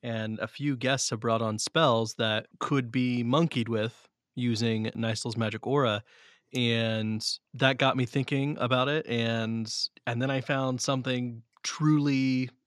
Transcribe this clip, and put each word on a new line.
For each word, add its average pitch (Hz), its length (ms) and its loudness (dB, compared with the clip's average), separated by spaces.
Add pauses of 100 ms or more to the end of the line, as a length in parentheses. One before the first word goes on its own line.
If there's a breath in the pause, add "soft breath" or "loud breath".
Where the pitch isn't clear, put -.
and 110 380 -6
a 110 80 -4
few 139 300 -4
guests 127 320 -2
have 117 100 -4
brought 113 220 0
on 107 180 -2
spells 117 560 2
that 110 320 -2 (120)
could 131 320 0
be 123 320 0
monkeyed 127 440 2
with 113 400 -4 (280)
using 113 600 0
Nystul's 113 420 -2
magic 110 300 -2
aura. 123 360 2 (500 soft breath)
And 113 720 0 (300)
that 135 220 4
got 127 200 2
me 127 80 2
thinking 139 540 -2
about 127 280 2
it, 151 200 -2
and, 113 640 -2 (380)
and 120 140 -2
then 135 100 0
I 135 80 0
found 131 400 -2
something 123 640 -2 (200)
truly 135 840 2 (180)